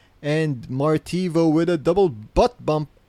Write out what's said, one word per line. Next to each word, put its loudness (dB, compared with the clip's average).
and -2
Martivo 0
with 2
a 2
double 2
butt -2
bump -2